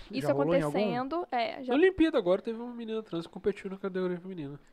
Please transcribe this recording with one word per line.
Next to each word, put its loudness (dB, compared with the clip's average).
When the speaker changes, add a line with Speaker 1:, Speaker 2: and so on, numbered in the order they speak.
Speaker 1:
Já -4
Speaker 2:
isso 0
Speaker 1:
rolou 4
em 6
algum? 0
Speaker 2:
acontecendo. -2
É, -2
já 0
Speaker 3:
Na 4
Olimpíada 4
agora 4
teve -6
uma -10
menina -6
trans -4
que -20
competiu -4
na -8
categoria -2
feminina. -10